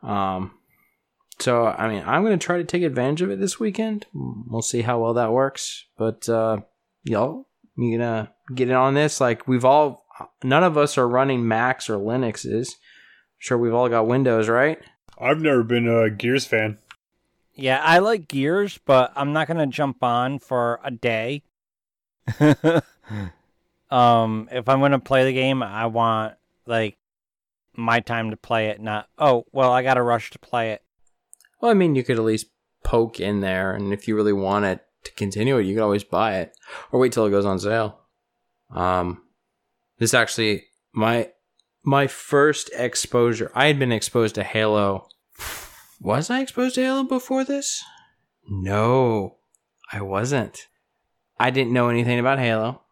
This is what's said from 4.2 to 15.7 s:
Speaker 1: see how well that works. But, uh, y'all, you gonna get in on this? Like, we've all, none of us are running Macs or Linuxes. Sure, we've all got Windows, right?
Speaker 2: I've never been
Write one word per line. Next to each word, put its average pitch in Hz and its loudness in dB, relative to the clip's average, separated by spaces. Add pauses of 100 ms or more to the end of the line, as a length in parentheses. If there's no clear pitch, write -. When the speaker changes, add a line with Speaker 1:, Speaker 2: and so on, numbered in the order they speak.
Speaker 1:
see 117 -4
how 120 0
well 113 0
that 117 0
works. - -4 (120)
But, 110 -4
uh, 110 0 (440)
y'all, 131 -2 (280)
you 117 -2
gonna 113 -4 (220)
get 123 0
in 131 2
on 131 4
this? 147 0
Like, 120 0
we've 127 2
all, 139 4 (380)
none 143 4
of 165 2
us 147 2
are 127 4
running 127 2
Macs 117 0
or 107 -2
Linuxes. 113 -4 (640)
Sure, - -2
we've 117 0
all 120 2
got 117 2
Windows, 120 2
right? 131 2 (420)
Speaker 2:
I've 143 0
never 139 4
been 120 0